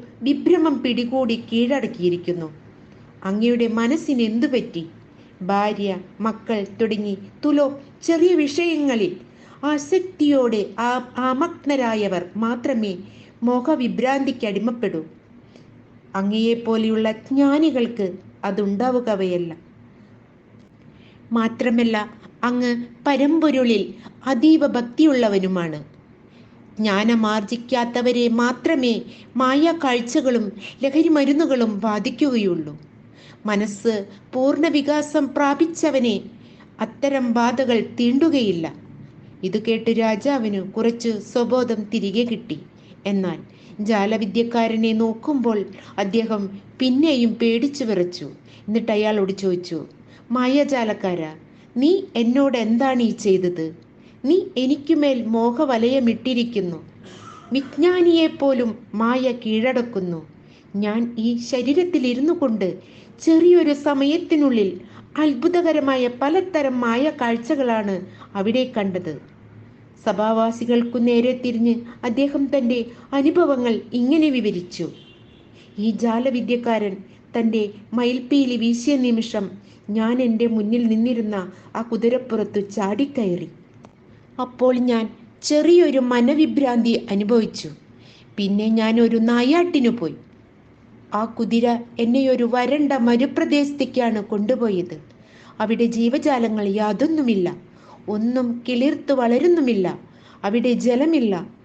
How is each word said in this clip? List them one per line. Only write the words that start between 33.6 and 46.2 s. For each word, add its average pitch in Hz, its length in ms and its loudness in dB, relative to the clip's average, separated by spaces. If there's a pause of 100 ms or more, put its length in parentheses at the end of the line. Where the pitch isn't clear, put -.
പൂർണ്ണ 285 340 2
വികാസം 294 680 0
പ്രാപിച്ചവനെ 285 880 0 (580)
അത്തരം 247 540 -2
ബാധകൾ 240 520 2 (140)
തീണ്ടുകയില്ല. 240 760 2 (720)
ഇത് 208 220 -4
കേട്ട് 226 340 0
രാജാവിന് 220 640 0
കുറച്ച് 233 480 -2
സ്വബോധം 233 760 -2
തിരികെ 202 400 -2
കിട്ടി. 214 360 -6 (460)
എന്നാൽ 190 320 -2 (460)
ജാലവിദ്യക്കാരനെ 220 1120 0
നോക്കുമ്പോൾ 226 720 -2 (320)
അദ്ദേഹം 202 640 -2 (200)